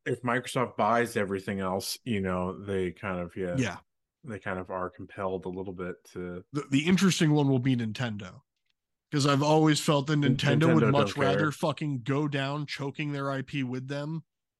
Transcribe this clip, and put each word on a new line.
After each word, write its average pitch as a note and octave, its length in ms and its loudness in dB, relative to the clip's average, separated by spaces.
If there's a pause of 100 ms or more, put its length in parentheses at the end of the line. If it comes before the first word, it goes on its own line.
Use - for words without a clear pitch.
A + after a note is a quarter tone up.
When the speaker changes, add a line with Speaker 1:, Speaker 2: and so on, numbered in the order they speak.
Speaker 1:
if C3 180 -4
Microsoft A#2+ 540 -2
buys A#2 400 2
everything G2 440 -2
else, F#2+ 440 -4
you G#2+ 160 -2
know, F#2 440 -2
they F#2+ 280 -2
kind F#2+ 280 -6
of, F2 160 -8
yeah, F#2 200 -4
Speaker 2:
Yeah. G#2 200 -2 (480)
Speaker 1:
they A2 140 -10
kind F#2+ 200 -6
of F#2 120 -10
are F2+ 200 -4
compelled F#2+ 560 -8
a - 40 -6
little F#2 220 -8
bit F2+ 240 -8 (160)
to F2+ 400 -10
Speaker 2:
The, C#3+ 180 -6
the C#3 160 2
interesting F3+ 460 4
one D3 160 4
will C3 120 4
be B2+ 160 2
Nintendo, A2 640 -6 (720)
'cause D3 140 2
I've C#3 160 4
always D#3 380 6
felt C#3+ 280 2
that D#3 60 2
Speaker 1:
N-, C#3+ 220 4
Speaker 2:
Nintendo D3 380 4
would D#3+ 80 6
Speaker 1:
Nintendo C3+ 100 4
Speaker 2:
much C#3 220 2
Speaker 1:
don't C#3+ 100 0
care. - 0 -
Speaker 2:
rather C#3+ 280 2
fucking D3 500 -2
go C#3 260 0
down C#3 380 -2
choking C#3+ 460 -6
their C#3 180 -4
I C3+ 120 -4
P C#3 200 -4
with B2+ 260 -6
them D3 360 -6 (360)